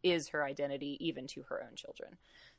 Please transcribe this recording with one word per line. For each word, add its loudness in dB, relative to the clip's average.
is 6
her 2
identity 0
even -2
to -10
her -4
own -14
children. -12